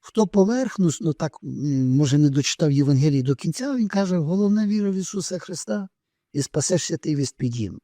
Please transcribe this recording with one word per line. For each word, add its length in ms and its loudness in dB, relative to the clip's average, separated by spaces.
Хто 240 0
поверхносно 840 2
так, 300 -6
м, 520 0
може, 220 4
не 120 6
дочитав 420 0
Євангелії 520 2
до 120 0
кінця, 400 -4
він 120 0
каже: 300 0
«Головна 500 0
віра 220 0
в 40 -2
Ісуса 460 -6
Христа, 500 -8
і 80 -2
спасешся 560 -2
ти 180 -4
від 220 -4
під'їм». 460 -6